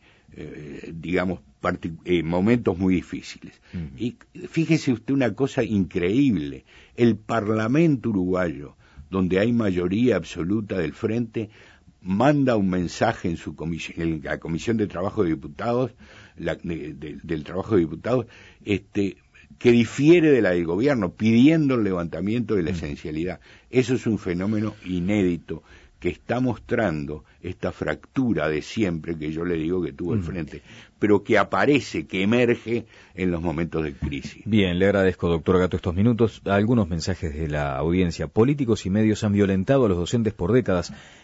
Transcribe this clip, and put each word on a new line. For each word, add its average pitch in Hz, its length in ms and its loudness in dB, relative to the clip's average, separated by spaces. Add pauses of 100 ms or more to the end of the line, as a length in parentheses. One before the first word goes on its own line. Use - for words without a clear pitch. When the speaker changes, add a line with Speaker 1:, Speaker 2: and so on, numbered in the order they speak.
(320)
Speaker 1:
eh, 73 600 -14
digamos, 87 460 -2 (220)
partic-, 85 440 -4
eh, 87 160 2
momentos 95 560 2
muy 92 180 2
difíciles. - 640 -8 (140)
Speaker 2:
Ujú. 85 140 -8 (100)
Speaker 1:
Y 117 200 -6 (300)
fíjese 160 460 2
usted 117 200 -2
una 127 200 2
cosa 135 300 0
increíble, 92 1000 0 (300)
el 117 220 4
Parlamento 117 920 0
uruguayo, 90 640 -2 (340)
donde 92 300 2
hay 113 120 2
mayoría 101 640 2
absoluta 95 640 -4
del 78 160 -2
frente, 110 560 -4 (520)
manda 123 540 2
un 98 140 2
mensaje 92 600 -2
en 82 80 -4
su 80 180 -12
comisión, 80 440 -8
en 82 240 -2
la 71 140 -6
Comisión 85 400 -4
de 104 100 0
Trabajo 92 360 -2
de 85 60 0
Diputados, 104 640 -4 (460)
la, 82 180 -6
de, 78 380 -8
de, 73 300 -14
del 80 200 -6
Trabajo 90 320 -4
de 87 60 6
Diputados, 98 440 -2 (400)
este, 101 520 -2 (420)
que 120 120 6
difiere 147 600 6
de 127 100 6
la 98 80 4
del 87 160 2
gobierno, 98 480 0
pidiendo 135 640 4
el 113 80 0
levantamiento 95 720 -2
de 90 80 2
la 76 80 -2
Speaker 2:
Ujú. 87 80 -4
Speaker 1:
esencialidad. 78 600 -6 (300)
Eso 127 240 2
es 113 140 -2
un 107 100 0
fenómeno 101 560 -2 (100)
inédito 90 800 -2 (360)
que 87 100 -4
está 117 320 -4
mostrando 92 800 -4 (180)
esta 90 300 -6
fractura 80 800 -2
de 76 120 -2
siempre 85 560 -4
que 76 140 -6
yo 80 140 -6
le 87 100 -2
digo 85 260 -2
que 80 120 -6
tuvo 87 220 -4
el 107 40 0
Speaker 2:
Ujú. 80 120 -6
Speaker 1:
frente, 73 300 -10 (380)
pero 101 240 4
que 107 140 2
aparece, 101 680 0
que 95 160 -2
emerge 117 640 0 (280)
en 92 160 -2
los 82 100 -2
momentos 80 440 -4
de 73 80 -6
crisis. - 520 -10
Speaker 2:
Bien, 95 340 2
le 95 60 2
agradezco, 95 440 2
doctor 85 300 2
Gato, 90 180 0
estos 85 180 -4
minutos. 110 480 2
Algunos 101 460 0
mensajes 85 440 -4
de 78 140 -4
la 73 300 -4
audiencia. 82 500 0
Políticos 120 580 2
y 95 40 -4
medios 107 340 2
han 104 80 0
violentado 101 540 4
a - 20 4
los 90 100 2
docentes 107 360 -2
por 85 180 -2
décadas 98 400 2 (320)